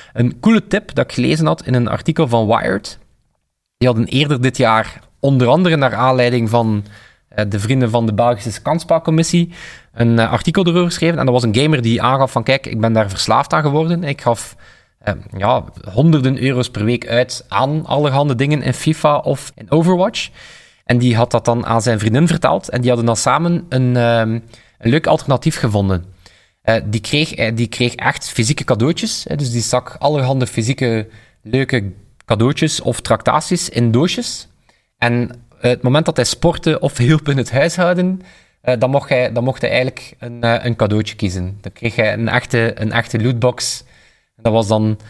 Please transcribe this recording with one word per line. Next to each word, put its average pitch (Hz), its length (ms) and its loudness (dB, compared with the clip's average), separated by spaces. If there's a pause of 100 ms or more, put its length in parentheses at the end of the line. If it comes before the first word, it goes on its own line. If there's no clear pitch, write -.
(140)
Een 120 260 0
coole 220 280 2
tip - 280 -4
dat 143 100 0
ik - 60 -18
gelezen 151 340 0
had 160 200 -2
in 127 80 -2
een 123 140 0
artikel 160 400 0
van 113 200 2
Wired. - 500 -2 (800)
Die 123 100 2
hadden 113 200 2
eerder 143 340 0
dit 127 160 0
jaar, 113 420 2 (200)
onder 135 280 4
andere 165 280 4
naar 131 200 2
aanleiding 123 540 2
van, 110 360 0 (440)
eh, 107 200 -2
de 104 100 -2
vrienden 120 300 0
van 117 160 2
de 107 80 0
Belgische 120 480 -2
Kansspelcommissie, 165 920 0 (400)
een, 117 260 2
eh, 113 120 2
artikel 170 340 0
erover 175 200 2
geschreven. 170 340 0
En 131 60 0
dat 127 80 2
was 123 100 2
een 107 120 0
gamer 143 260 2
die 117 200 0
aangaf 131 300 2
van, 120 120 -2
kijk, 135 220 0
ik 113 160 -6
ben 113 120 2
daar 107 160 2
verslaafd 110 440 0
aan 160 80 2
geworden. 160 420 0
Ik 143 180 -6
gaf, - 340 -2 (440)
eh, 104 140 -4 (240)
ja, 107 260 0 (280)
honderden 131 520 2
euro's 127 260 0
per 104 160 -6
week 120 220 -2
uit 120 400 -2
aan 143 380 -2
allerhande 143 500 0
dingen 139 260 0
in 127 120 -2
fifa 156 440 0
of - 380 -4
in - 160 -8
Overwatch. 180 580 2 (580)
En 120 100 2
die 120 180 4
had 117 160 2
dat 117 140 0
dan 120 200 0
aan 113 160 0
zijn 113 180 0
vriendin 113 280 2
verteld. 160 420 0
En 127 100 -4
die 123 100 0
hadden 117 180 2
dan 113 100 0
samen 165 520 0
een, 123 280 0
ehm, 117 420 0 (380)
een 113 120 0
leuk 147 180 2
alternatief 156 520 0
gevonden. 98 460 0 (560)
Eh, 113 140 2 (100)
die 104 160 -2
kreeg, 147 320 -2
eh, 113 220 -2
die 117 120 -2
kreeg - 280 -2
echt - 340 -2
fysieke 117 340 -2
cadeautjes, 139 640 -2
hè. - 80 -4
Dus 139 160 -4
die 117 100 -2
stak - 380 -4
allerhande 135 480 0
fysieke 113 600 -2 (340)
leuke 117 500 -2 (340)
cadeautjes 131 560 0
of - 200 -4
tractaties - 680 0
in 120 220 0
doosjes. 170 560 -2 (500)
En, 120 320 -2 (300)
eh, 123 100 0
het 123 120 0
moment 139 240 2
dat 160 100 -2
hij 120 100 2
sportte - 540 -2
of - 180 -4
hielp 147 320 2
in 139 80 0
het 120 140 -4
huishouden, 180 680 0 (400)
eh, 123 180 0
dan 127 100 2
mocht 139 200 0
hij, 127 220 0
dan 117 120 -2
mocht 131 180 -2
hij 117 80 -2
eigenlijk - 500 -4
een, 120 240 -10
eh, 117 220 0
een 120 100 -2
cadeautje 104 400 0
kiezen. 92 460 -4
Dan - 100 -14
kreeg - 240 -6
hij 107 180 0
een 113 160 -4
echte, 117 460 0
een 107 160 -4
echte 113 300 -2
lootbox. 123 640 -2 (520)
En 110 80 -20
dat 113 100 2
was 110 140 2
dan 107 320 2 (100)